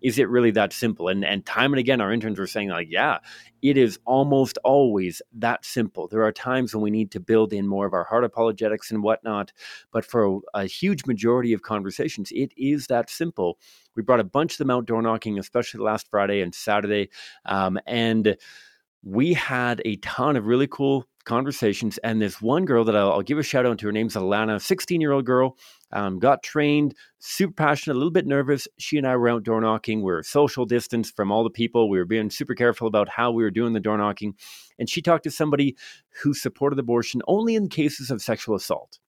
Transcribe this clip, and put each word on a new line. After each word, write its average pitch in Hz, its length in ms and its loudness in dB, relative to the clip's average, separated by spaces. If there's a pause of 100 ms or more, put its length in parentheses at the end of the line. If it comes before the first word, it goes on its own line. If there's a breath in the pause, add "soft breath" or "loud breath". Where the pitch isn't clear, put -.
Is 123 180 0
it 123 100 4
really 120 220 6
that 101 220 2
simple? 101 340 -4
And, 95 180 -2
and 98 220 -4
time 131 260 2
and 135 60 2
again, 127 220 2
our 101 120 0
interns 110 280 -4
were 95 80 -4
saying, 101 220 -4
like, 85 200 -4
"Yeah, 101 280 0 (440 loud breath)
it 135 160 4
is 117 260 4
almost 135 600 2
always 113 580 2 (120)
that 117 300 -2
simple." 95 440 -6
There 110 160 0
are 107 80 2
times 127 420 -4
when 107 80 -2
we 104 80 0
need 107 220 -2
to 101 80 -10
build 110 320 2
in 101 160 -4
more 98 180 -2
of 90 60 -4
our 90 100 0
hard 117 220 0
apologetics 110 640 -2
and 107 140 -2
whatnot, 107 480 -2 (400 loud breath)
but 113 120 -2
for 113 200 2
a, 98 140 2 (160)
a 101 120 -2
huge 175 400 -2
majority 120 460 2
of 101 100 0
conversations, 98 680 -6
it 123 240 -4
is 139 320 -2
that 120 220 0
simple. 101 500 -4 (340 soft breath)
We 117 80 -2
brought 120 160 4
a 110 60 2
bunch 143 300 -2
of - 40 -8
them 135 120 0
out 123 160 0
door 113 160 0
knocking, 110 360 -2
especially 110 460 -4
last 107 260 -2
Friday 101 300 2
and 90 120 -2
Saturday, 104 580 -2 (360 loud breath)
um, 95 400 0
and 113 500 2 (680 loud breath)
we 127 300 0
had 123 500 -2
a 107 120 -4
ton 139 380 -2
of 110 120 -2
really 123 200 4
cool 139 400 -2 (180)
conversations. 117 760 -2
And 113 220 -2
this 101 220 -2
one 143 220 2
girl 120 200 4
that 110 120 4
I'll, 98 160 4
I'll 98 100 2
give 139 160 -2
a 151 60 0
shout 127 220 2
out 113 120 0
to, 107 80 -6
her 104 60 -2
name's 107 240 -2
Alana, 104 440 0
sixteen-year-old 151 640 0
girl, 127 300 2 (360 soft breath)
um, 95 260 -4
got 131 240 4
trained, 147 520 0 (240 soft breath)
super - 340 -2
passionate, 147 420 0
a 123 40 0
little 160 120 0
bit 170 160 2
nervous. 139 400 0 (120)
She - 180 -4
and 139 100 2
I 127 100 4
were 120 120 4
out 117 140 2
door 113 180 0
knocking. 110 380 0
We 95 140 0
were 80 100 -2
social 143 420 2
distance 117 460 -2
from 101 200 -2
all 110 140 2
the 110 60 -2
people. 117 400 2
We 95 80 2
were 90 80 0
being 107 240 -2
super - 240 -6
careful 120 340 0
about 104 220 2
how 120 200 0
we 117 120 0
were 107 80 2
doing 113 240 0
the 107 60 -2
door 107 180 0
knocking. 104 360 -4 (440 loud breath)
And 113 100 -4
she 170 140 -6
talked 165 220 2
to 151 60 -6
somebody 143 460 0 (460 loud breath)
who 143 100 2
supported 139 460 -2
abortion 120 500 -2
only 220 280 2
in 202 120 0
cases 143 420 -2
of 113 120 -4
sexual 110 340 -2
assault. - 520 -6